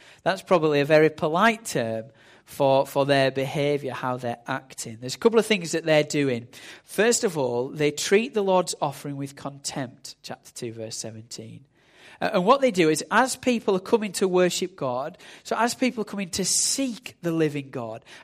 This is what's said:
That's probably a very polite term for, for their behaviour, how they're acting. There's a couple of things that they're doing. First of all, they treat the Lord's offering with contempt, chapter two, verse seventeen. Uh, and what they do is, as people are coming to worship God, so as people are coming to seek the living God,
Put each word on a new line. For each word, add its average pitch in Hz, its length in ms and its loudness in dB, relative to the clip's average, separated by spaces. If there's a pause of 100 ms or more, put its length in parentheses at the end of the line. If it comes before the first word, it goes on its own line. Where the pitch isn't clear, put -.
(220)
That's 185 200 -2
probably 156 380 4
a 143 40 4
very 156 240 8
polite 185 560 2
term 113 400 -4 (400)
for, 135 420 2
for 139 200 0
their 135 240 4
behaviour, 139 640 -2
how 127 240 -6
they're 120 280 -8
acting. 131 540 -10
There's 127 140 -8
a - 40 -16
couple 233 200 4
of 208 80 2
things 175 260 -2
that 165 140 -2
they're 151 180 4
doing. 135 420 -2 (380)
First 226 400 0
of 165 140 -2
all, 123 320 -2
they 151 200 0
treat 208 440 2
the 208 100 0
Lord's 185 380 2
offering 143 340 -6
with 139 180 -10
contempt, - 880 -10
chapter - 300 -14
two, 113 220 -10
verse 110 240 -10
seventeen. 113 640 -14 (580)
Uh, 180 120 0
and 180 100 2
what 269 160 6
they 262 100 4
do 175 200 4
is, 151 200 0
as 240 240 2
people 226 400 0
are 185 60 0
coming 208 320 0
to 190 160 0
worship 180 480 0
God, 139 400 -6 (260)
so - 160 -4
as 233 160 2
people 240 280 -2
are - 20 -4
coming 196 260 -8
to 190 140 -4
seek - 800 -2
the 170 100 -2
living 147 380 0
God, 117 340 -10 (200)